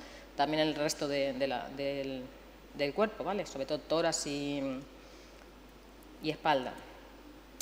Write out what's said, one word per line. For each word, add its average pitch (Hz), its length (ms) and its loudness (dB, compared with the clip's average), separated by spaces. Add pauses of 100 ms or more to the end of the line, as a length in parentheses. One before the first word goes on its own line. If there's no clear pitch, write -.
(360)
también 151 260 4
en 156 80 6
el 143 60 2
resto 151 320 2
de, 139 260 2
de 135 140 2
la, 123 280 -2
del, 139 480 -2 (500)
del 143 200 2
cuerpo, 214 300 2
¿vale? 185 220 0
Sobre 135 220 -4
todo 151 120 0
tórax 160 460 4
y, 143 560 0 (1400)
y 156 80 0
espalda. 139 420 4 (880)